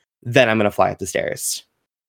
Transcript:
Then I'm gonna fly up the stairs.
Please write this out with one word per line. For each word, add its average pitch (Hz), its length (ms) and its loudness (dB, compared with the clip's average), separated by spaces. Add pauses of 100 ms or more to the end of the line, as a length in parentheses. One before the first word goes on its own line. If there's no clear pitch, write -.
(220)
Then 123 260 4
I'm 110 100 2
gonna 104 120 2
fly 95 200 0
up - 80 -10
the 98 80 -8
stairs. - 580 -6 (440)